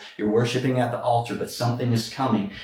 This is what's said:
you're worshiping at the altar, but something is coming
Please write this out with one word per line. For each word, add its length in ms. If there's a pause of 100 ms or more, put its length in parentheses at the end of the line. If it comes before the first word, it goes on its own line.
(180)
you're 100
worshiping 500
at 120
the 100
altar, 340
but 160
something 420
is 200
coming 380 (140)